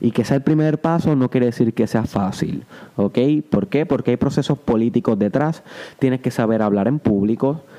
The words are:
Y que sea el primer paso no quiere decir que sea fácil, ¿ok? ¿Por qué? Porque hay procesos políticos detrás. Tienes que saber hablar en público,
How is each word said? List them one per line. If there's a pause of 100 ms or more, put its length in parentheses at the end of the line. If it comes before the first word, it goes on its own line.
Y
que
sea
el
primer
paso
no
quiere
decir
que
sea
fácil, (320)
¿ok? (320)
¿Por
qué?
Porque
hay
procesos
políticos
detrás. (380)
Tienes
que
saber
hablar
en
público, (160)